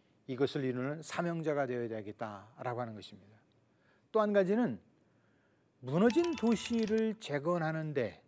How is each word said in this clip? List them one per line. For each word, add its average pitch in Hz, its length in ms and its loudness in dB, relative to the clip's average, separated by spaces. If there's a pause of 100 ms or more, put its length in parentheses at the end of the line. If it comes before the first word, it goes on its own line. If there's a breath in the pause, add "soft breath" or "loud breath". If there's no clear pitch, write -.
(260 soft breath)
이것을 135 380 0
이루는 131 380 -2
사명자가 160 640 -2
되어야 120 220 -2
되겠다라고 110 920 -8
하는 113 140 -8
것입니다. 101 420 -18 (760 soft breath)
또 220 80 6
한 208 120 4
가지는 202 480 4 (1000 soft breath)
무너진 233 560 2
도시를 220 840 0
재건하는 156 720 -2
데 117 340 -4